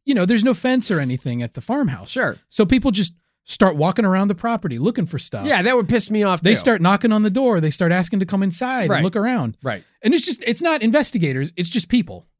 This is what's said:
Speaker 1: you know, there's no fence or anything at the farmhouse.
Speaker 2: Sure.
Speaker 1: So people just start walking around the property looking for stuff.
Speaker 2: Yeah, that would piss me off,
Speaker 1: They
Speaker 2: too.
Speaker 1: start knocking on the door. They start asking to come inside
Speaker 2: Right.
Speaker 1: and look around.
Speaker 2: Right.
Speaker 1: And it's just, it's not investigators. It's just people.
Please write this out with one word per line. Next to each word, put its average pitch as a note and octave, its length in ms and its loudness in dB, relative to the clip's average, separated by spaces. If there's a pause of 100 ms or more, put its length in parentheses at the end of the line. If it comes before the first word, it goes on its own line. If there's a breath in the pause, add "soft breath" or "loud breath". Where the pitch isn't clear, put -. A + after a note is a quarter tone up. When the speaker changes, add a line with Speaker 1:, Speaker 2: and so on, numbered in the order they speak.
Speaker 1:
you C#4 100 0
know, F#3 100 2
there's G#3 200 2
no B3+ 100 4
fence B3+ 360 0
or F3 100 0
anything B2+ 420 -4
at A#2 120 -8
the C3+ 60 -12
farmhouse. A3 500 -4
Speaker 2:
Sure. G#3 260 -4 (120)
Speaker 1:
So - 180 2
people B3+ 260 2
just F#3 220 -2 (300)
start F#3+ 300 2
walking F3 300 0
around F#3+ 240 2
the G3 80 -2
property G#3+ 420 -4
looking G3+ 280 0
for C#3+ 120 -6
stuff. - 280 -8
Speaker 2:
Yeah, A#3+ 160 2
that A#3+ 120 2
would A#3 140 0
piss A3 240 0
me G#3+ 100 2
off, F#3 200 0
Speaker 1:
They F#3 100 6
Speaker 2:
too. A3+ 40 6
Speaker 1:
start A3 240 2
knocking G3 300 2
on G#3+ 120 4
the G#3+ 80 2
door. A#3 300 2
They D#3 120 0
start E3+ 180 0
asking F3+ 300 0
to F#3 60 -2
come F#3+ 140 -2
inside G#3+ 480 -2
Speaker 2:
Right. F3 100 2
Speaker 1:
and D3 60 2
look F#3+ 120 0
around. G#3 480 -2
Speaker 2:
Right. G#2+ 180 -4 (180)
Speaker 1:
And B3+ 140 2
it's D#4 100 2
just, D#4 220 -6
it's A#3+ 160 -2
not D#4+ 180 0
investigators. E3+ 760 0
It's F3 120 -4
just G#3+ 200 -4
people. F#3+ 400 -2 (100)